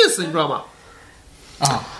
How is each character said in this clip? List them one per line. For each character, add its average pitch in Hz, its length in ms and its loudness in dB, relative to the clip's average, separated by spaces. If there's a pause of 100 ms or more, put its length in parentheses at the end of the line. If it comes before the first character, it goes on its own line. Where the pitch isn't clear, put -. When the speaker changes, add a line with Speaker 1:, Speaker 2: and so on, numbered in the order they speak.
Speaker 1:
思， 185 160 -2
你 156 60 -6
知 160 60 -2
道 156 120 2
吗？ 127 140 -4 (1000)
Speaker 2:
啊。 131 220 0 (180)